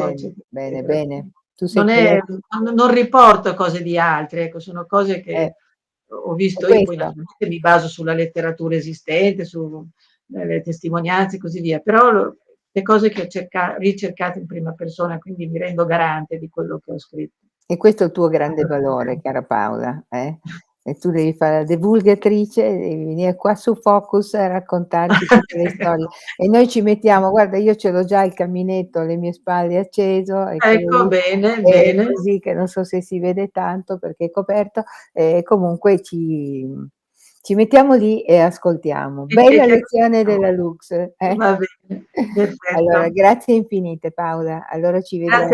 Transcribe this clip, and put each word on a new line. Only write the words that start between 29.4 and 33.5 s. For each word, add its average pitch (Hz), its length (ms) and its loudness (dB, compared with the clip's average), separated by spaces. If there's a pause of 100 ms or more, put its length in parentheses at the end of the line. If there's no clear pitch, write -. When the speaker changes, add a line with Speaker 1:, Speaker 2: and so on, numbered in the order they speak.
Speaker 1:
acceso, 190 720 -2
e 165 80 -6
quello 220 220 2
Speaker 2:
Ecco, 170 240 0
Speaker 1:
lì 196 40 2
Speaker 2:
bene, 190 480 0
Speaker 1:
è 220 60 -4 (320)
Speaker 2:
bene. 220 180 0
Speaker 1:
così 196 280 -2
che 185 140 -4
non 180 140 -2
so 185 160 -6
se 185 180 -6
si 180 180 -8
vede 180 280 -2
tanto 185 500 -6